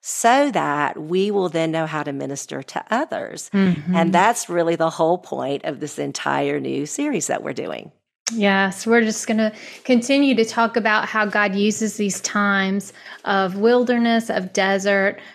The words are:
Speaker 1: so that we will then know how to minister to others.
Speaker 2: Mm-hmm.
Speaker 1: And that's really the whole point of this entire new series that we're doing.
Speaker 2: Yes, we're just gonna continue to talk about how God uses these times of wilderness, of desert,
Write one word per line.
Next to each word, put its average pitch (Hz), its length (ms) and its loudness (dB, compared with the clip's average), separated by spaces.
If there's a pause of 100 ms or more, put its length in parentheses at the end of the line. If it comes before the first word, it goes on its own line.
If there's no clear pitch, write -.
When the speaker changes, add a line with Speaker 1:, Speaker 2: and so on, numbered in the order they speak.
Speaker 1:
so 262 460 2
that 147 500 -2
we 185 300 0
will 196 160 0
then 160 240 -2
know 160 140 -2
how 156 180 -6
to 147 80 -6
minister 139 500 -8
to - 300 -8
others. - 600 -6
Speaker 2:
Mm-hmm. 180 420 2
Speaker 1:
And 170 180 4
that's 208 360 4
really 170 260 2
the 165 140 0
whole 165 280 2
point 135 460 -6
of 151 160 -6
this 147 180 -10
entire 143 640 -2
new 135 260 -4
series 285 420 -4
that - 140 -2
we're - 120 -6
doing. 73 380 -10 (400)
Speaker 2:
Yes, 196 560 0
we're 233 140 6
just 220 260 -2
gonna 220 240 0 (320)
continue 269 520 4
to 226 100 4
talk 226 320 0
about 208 320 0
how 220 160 0
God 208 300 0
uses 208 420 0
these 202 240 -2
times 196 720 0 (320)
of 190 320 0
wilderness, 233 720 4
of 190 240 -4
desert, 196 680 2 (160)